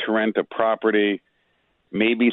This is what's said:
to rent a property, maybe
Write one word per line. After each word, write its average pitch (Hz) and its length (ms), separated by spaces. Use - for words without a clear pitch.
to 110 80
rent 110 240
a 95 60
property, 107 800
maybe 113 420